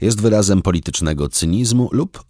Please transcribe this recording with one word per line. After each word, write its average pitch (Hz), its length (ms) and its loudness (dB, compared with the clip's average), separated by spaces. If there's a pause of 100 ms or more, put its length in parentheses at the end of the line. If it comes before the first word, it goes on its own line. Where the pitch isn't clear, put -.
jest 104 200 0
wyrazem 104 400 4
politycznego 78 680 -2
cynizmu 117 640 0
lub 160 380 -4